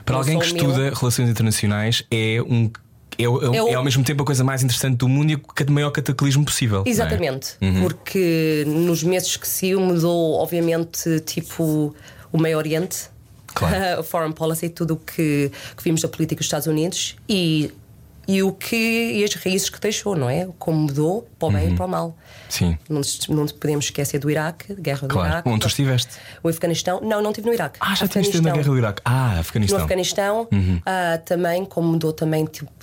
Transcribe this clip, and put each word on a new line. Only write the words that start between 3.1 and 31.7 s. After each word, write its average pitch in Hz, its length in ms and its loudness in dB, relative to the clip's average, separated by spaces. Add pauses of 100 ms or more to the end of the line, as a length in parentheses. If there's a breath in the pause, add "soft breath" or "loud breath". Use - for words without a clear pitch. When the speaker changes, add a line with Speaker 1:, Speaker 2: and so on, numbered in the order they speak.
Speaker 1:
é 120 100 2
o, 123 160 2
é 120 60 2
o, 120 40 2
Speaker 2:
É 226 80 2
o 120 60 2
Speaker 1:
é 123 60 2
ao 127 100 0
mesmo 135 180 2
tempo 147 200 0
a - 40 -2
coisa 131 160 2
mais 131 200 2
interessante 131 340 2
do 127 120 2
mundo 147 220 4
e 151 40 2
o 147 60 -2
cat-, 147 300 -2
maior 147 200 2
cataclismo 143 540 2
possível, 110 340 0
não 98 80 0
é? - 40 0
Speaker 2:
Exatamente. 147 720 0
Speaker 1:
Uhum. 185 220 2
Speaker 2:
Porque 165 840 0
nos 160 360 2
meses 180 340 0
que - 100 -8
seguiu 190 340 0
mudou, 170 600 2
obviamente, 165 800 -2
tipo, 156 760 -2 (380 loud breath)
o 165 60 2
Meio 160 200 2
Oriente. 160 520 -4 (440)
Speaker 1:
Claro. 185 460 0
Speaker 2:
<laughs> - 0 -
O - 20 -4
foreign 160 320 -2
policy, 160 340 -2
tudo 165 260 -2
o - 20 -4
que, 143 540 0 (260 loud breath)
que - 80 -18
vimos 160 180 2
da 165 60 0
política 156 320 -4
dos 143 60 -4
Estados 151 200 -2
Unidos 160 500 -2 (100)
e, 160 460 2 (560)
e 190 140 2
o 190 100 2
que, 226 640 0
e 208 100 2
as 208 100 0
raízes 185 360 -2
que - 100 -14
deixou, 208 340 -2
não 131 140 0
é? 170 180 0 (120)
Como 160 200 0
mudou, 156 480 0 (120)
para 160 100 0
o - 40 4
bem - 160 2
Speaker 1:
Uhum. 180 40 2
Speaker 2:
e 175 40 2
para 185 100 -2
o - 20 -4
mal. 170 280 -4 (340 loud breath)
Speaker 1:
Sim. - 260 0 (100)
Speaker 2:
Não 151 120 -2
nos, - 300 -4
não 151 140 0
nos 147 100 -2
podemos 147 340 -2
esquecer 143 320 -2
do 143 120 -2
Iraque, 160 440 -4
guerra 139 340 -4
do 139 60 0
Speaker 1:
Claro. 87 160 2
Speaker 2:
Iraque. 165 180 -2
Speaker 1:
Onde 110 120 2
tu - 80 0
estiveste? 131 420 0 (320 loud breath)
Speaker 2:
O 165 80 0
Afeganistão. 165 500 -2
Não, 208 220 0
não 208 80 0
estive 214 180 -4
no 233 60 2
Iraque. 165 260 -4
Speaker 1:
Ah, 196 140 0
já 185 120 0
tinhas 202 200 2
estado 185 160 2
na 160 80 4
Speaker 2:
Afeganistão. - 20 2
Speaker 1:
guerra 147 160 2
do 131 100 4
Iraque. 107 280 0
Ah, 123 340 2
Afeganistão. 98 380 0
Speaker 2:
No 82 60 0
Afeganistão, 202 680 0
Speaker 1:
Uhum. 175 320 2
Speaker 2:
ah, 180 400 0
também, 175 400 0
como 170 280 -2